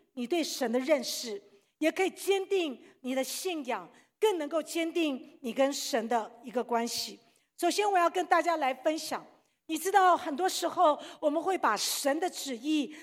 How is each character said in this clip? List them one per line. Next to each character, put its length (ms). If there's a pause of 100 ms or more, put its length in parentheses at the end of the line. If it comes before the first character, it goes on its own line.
(140)
你 140
对 160
神 280
的 80
认 240
识， 380 (380)
也 120
可 120
以 80
坚 360
定 320 (220)
你 140
的 80
信 420
仰， 240 (300)
更 180
能 120
够 120
坚 300
定 500
你 120
跟 180
神 360
的 220 (140)
一 80
个 120
关 240
系。 320 (380)
首 140
先 200
我 60
要 100
跟 200
大 120
家 180
来 140
分 260
享， 280 (400)
你 100
知 160
道 240
很 200
多 120
时 200
候 320 (200)
我 80
们 140
会 160
把 180
神 440
的 100
旨 260
意 480